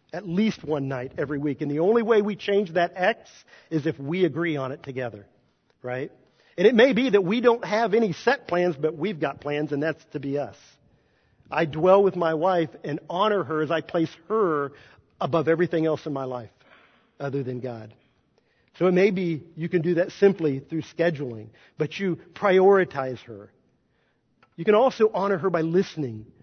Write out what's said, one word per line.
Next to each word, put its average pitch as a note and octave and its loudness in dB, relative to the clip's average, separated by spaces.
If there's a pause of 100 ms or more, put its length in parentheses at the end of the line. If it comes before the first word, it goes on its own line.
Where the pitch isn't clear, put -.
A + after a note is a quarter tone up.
(120)
at F3+ -12
least G3 -2
one C#3+ -4
night C3 -8
every D3 -4
week. C#3+ -4
And C#3+ -4
the D3 -2
only A3+ 2
way G#3+ 4
we G3+ -4
change G3 -2
that F3 0
X F#3 -2 (420)
is D#3 -2
if D#3 -4
we E3 -2
agree D#3 -2
on C3 -6
it D3 -14
together, B2 -10 (560)
right?" B2+ -8 (440)
And F3+ 2
it A#3+ 6
may B3+ 8
be A#3+ 2
that G3 4
we A3 0
don't A#3 2
have G#3 0
any A3 2
set - -2
plans, F3 0
but D#3 -4
we've E3 -6
got C#3+ -6
plans, D3 -4
and C#3+ -2
that's D#3 -4
to D3 -8
be C#3 -6
us. A2 -8 (920)
I D#3+ 0
dwell F3+ 4
with F#3 2
my E3 0
wife E3+ 0 (120)
and C#3+ -6 (120)
honor G3 0
her D#3 -4
as D3+ -4
I D#3+ -2
place E3 -2 (200)
her D#3+ 0 (480)
above D#3+ -2
everything E3 0
else D#3 -2
in D3+ -6
my C3+ -6
life B2 -10 (720)
other C#3 -4
than B2 -8
God. A2+ -12 (840)
So F3 2
it F#3 4
may F#3+ 4
be F3 -4 (120)
you D#3 -8
can F3 0
do F3 0
that E3+ 0
simply D#3 2
through D#3 -8
scheduling, C3 -4 (280)
but D3+ -4
you F#3+ -4 (140)
prioritize F#3 4
her. G#2 -18 (1080)
You E3 -10
can G#3+ 6
also A3+ 4
honor G3 0
her F#3 0
by E3+ 0
listening D#3 -2 (180)